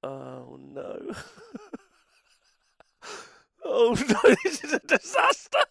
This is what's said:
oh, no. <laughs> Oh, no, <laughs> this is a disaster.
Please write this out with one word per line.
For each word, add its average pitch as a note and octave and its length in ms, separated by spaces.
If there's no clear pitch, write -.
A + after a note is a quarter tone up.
oh, C3 580
no. - 560
<laughs> G2+ 60
Oh, A#3 300
no, B3 320
<laughs> - 40
this E4 200
is D4+ 100
a - 60
disaster. - 800